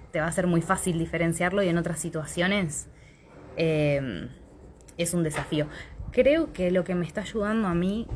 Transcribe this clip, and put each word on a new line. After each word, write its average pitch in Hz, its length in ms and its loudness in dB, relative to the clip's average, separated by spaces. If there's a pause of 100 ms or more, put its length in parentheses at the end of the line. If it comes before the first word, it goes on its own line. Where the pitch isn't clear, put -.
(120)
te 165 80 -2
va 156 80 0
a 165 40 -2
ser 180 160 0
muy 170 140 4
fácil 175 380 0
diferenciarlo 170 640 2
y 180 60 4
en 170 80 2
otras 165 220 -2
situaciones, 170 880 -2 (680)
eh, 143 720 2 (680)
es 170 160 -2
un 175 100 2
desafío. 147 440 -2 (440)
Creo 285 420 4
que 180 180 0
lo 180 120 2
que 180 120 -4
me 175 100 0
está - 160 -6
ayudando 214 460 -2
a 175 60 0
mí 196 420 0